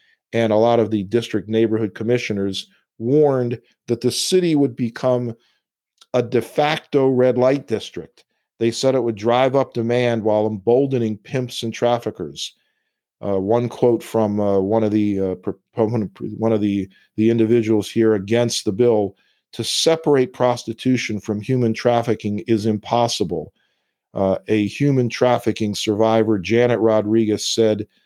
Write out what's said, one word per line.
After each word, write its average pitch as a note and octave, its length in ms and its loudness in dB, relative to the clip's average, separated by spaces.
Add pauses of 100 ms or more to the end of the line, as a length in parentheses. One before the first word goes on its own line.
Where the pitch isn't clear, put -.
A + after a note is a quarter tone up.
(340)
and A2+ 180 0
a G#2+ 40 4
lot A#2 220 4
of G#2+ 120 2
the G#2 140 -2
district G#2 440 -4
neighborhood A2 460 0
commissioners G#2+ 760 -4 (300)
warned B2+ 600 0 (300)
that A#2 140 -2
the B2 100 2
city F3 420 0
would C#3 220 0
become B2 580 -2 (760)
a B2 100 2
de A#2 200 -2
facto D3 640 0
red B2+ 300 2
light C#3 280 2
district. - 580 -10 (340)
They A2+ 120 0
said C3 240 0
it C3 80 0
would A2+ 140 -2
drive B2 400 2
up C3 160 0
demand A#2+ 500 0
while G#2+ 240 0
emboldening A#2 720 0
pimps B2+ 460 -6
and A2+ 100 -6
traffickers. - 800 -4 (720)
Uh, G2 160 -2
one A2+ 280 0
quote A#2 340 2
from, G#2+ 360 0
uh, G2+ 220 0
one G#2+ 240 0
of G#2 80 0
the, G#2 260 0
uh, F#2+ 180 -2
proponent, G#2+ 720 -4 (280)
one A2+ 140 0
of G#2+ 80 0
the, G2+ 280 -2 (280)
the A2 140 2
individuals A2 600 2
here A2 240 2
against A2+ 500 -2
the G#2+ 80 -2
bill, G#2 440 2 (380)
"To A#2 100 -6
separate D3 680 0
prostitution A#2+ 880 -2
from G#2 200 -6
human A#2+ 340 0
trafficking A2 640 0
is A2 260 0
impossible." G#2+ 840 -2 (600)
Uh, F#2+ 240 0 (100)
a G#2+ 180 0
human C3 420 0
trafficking A2+ 640 0
survivor, A2 640 2
Janet A2+ 420 2
Rodriguez, G#2+ 640 2
said G#2+ 420 0 (200)